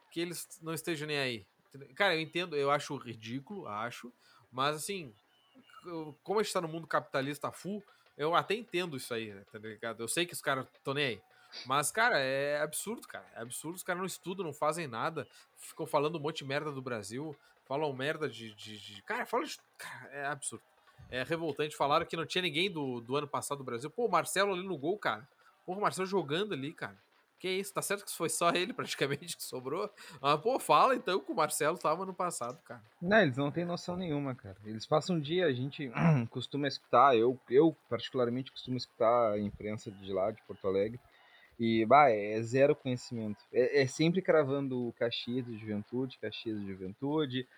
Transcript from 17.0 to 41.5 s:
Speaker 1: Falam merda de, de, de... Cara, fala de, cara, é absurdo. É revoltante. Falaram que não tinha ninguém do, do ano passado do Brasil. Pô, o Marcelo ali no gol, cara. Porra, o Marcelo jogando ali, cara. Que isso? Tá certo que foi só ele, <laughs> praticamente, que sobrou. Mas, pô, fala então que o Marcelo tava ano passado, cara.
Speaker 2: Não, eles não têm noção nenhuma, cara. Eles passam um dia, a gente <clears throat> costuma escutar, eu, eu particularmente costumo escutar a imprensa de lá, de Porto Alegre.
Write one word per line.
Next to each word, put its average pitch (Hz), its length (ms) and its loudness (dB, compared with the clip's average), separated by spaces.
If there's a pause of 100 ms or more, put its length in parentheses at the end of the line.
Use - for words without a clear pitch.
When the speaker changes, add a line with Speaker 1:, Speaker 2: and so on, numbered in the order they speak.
Speaker 1:
Falam 147 280 -2
merda 147 360 -2
de, 113 260 -12
de, 104 240 -16
de... 101 240 -18
Cara, 220 240 -4
fala 269 180 0
de, - 120 -10 (200)
cara, 123 340 -14
é 139 160 -6
absurdo. 139 380 -6 (460)
É 127 120 -2
revoltante. 151 540 -2
Falaram 151 300 4
que - 100 -8
não 160 100 -4
tinha 180 160 -2
ninguém 175 280 0
do, 135 300 -4
do 117 160 -6
ano 147 120 -2
passado 139 300 -4
do 135 60 -10
Brasil. 123 260 -6
Pô, 240 160 -2
o 202 40 2
Marcelo 180 420 4
ali 185 140 -4
no 185 100 -4
gol, 156 220 -2
cara. 117 280 -2 (380)
Porra, 185 140 -6
o 208 40 -4
Marcelo 175 240 0
jogando 185 480 -2
ali, 135 180 -6
cara. 101 240 -10 (420)
Que 175 100 -6
isso? 190 240 -4
Tá 160 80 -4
certo 202 240 -4
que - 120 -10
foi 165 120 -2
só 170 220 2
ele, 180 220 0
<laughs> - 20 -10
praticamente, 143 640 -4
que - 60 -12
sobrou. 135 460 -6 (320)
Mas, 147 200 4
pô, 240 180 2
fala 185 380 6
então 196 240 0
que - 100 -10
o 311 40 -6
Marcelo 156 440 2
tava 165 240 0
ano 190 120 -8
passado, 160 500 -4
cara. 120 180 -16 (180)
Speaker 2:
Não, 196 220 6
eles 135 140 4
não 143 140 0
têm 160 140 -2
noção 175 320 -6
nenhuma, 143 380 -2
cara. 101 220 -14 (100)
Eles 110 200 -8
passam 156 300 2
um 160 40 2
dia, 165 260 0
a 147 60 4
gente 131 420 -4
<clears throat> 139 360 6
costuma 139 380 -4
escutar, 127 480 6
eu, 123 220 6 (100)
eu 147 260 8 (140)
particularmente 123 640 -2
costumo - 240 -6
escutar 117 560 4
a 104 60 2
imprensa 104 520 -4
de 98 220 -10
lá, 95 180 2
de 113 120 -8
Porto - 240 -8
Alegre. 101 320 2 (640)